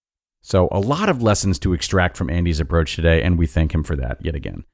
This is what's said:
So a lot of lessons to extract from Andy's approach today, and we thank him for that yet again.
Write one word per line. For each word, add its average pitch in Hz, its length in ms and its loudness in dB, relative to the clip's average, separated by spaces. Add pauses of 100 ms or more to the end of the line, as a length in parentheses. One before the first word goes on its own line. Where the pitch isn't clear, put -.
(420)
So 92 300 2
a 98 80 0
lot 147 280 0
of 135 140 0
lessons 98 380 2
to 95 120 0
extract 90 440 0
from 90 120 -4
Andy's 85 320 0
approach 80 360 0
today, 82 260 2
and 87 160 2
we 85 80 2
thank 80 260 0
him 78 120 0
for 78 120 -4
that 64 280 -8
yet 80 100 -4
again. 50 400 -10